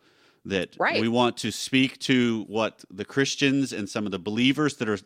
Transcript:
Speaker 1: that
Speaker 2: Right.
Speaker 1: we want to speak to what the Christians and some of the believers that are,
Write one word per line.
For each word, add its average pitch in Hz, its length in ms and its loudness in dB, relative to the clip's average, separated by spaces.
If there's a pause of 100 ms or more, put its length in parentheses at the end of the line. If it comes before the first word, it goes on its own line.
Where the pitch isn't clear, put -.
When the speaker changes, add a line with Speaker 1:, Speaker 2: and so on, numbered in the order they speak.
(460)
Speaker 1:
that 87 340 -2
Speaker 2:
Right. 220 220 0
Speaker 1:
we 113 80 2
want 120 280 2
to 110 140 -4
speak - 480 0
to 120 480 2
what 107 420 -4
the 98 160 -12
Christians 139 680 0
and 98 160 -6
some 107 160 -4
of 98 60 -6
the 95 80 -4
believers 131 580 0
that 117 120 -4
are, 104 160 -2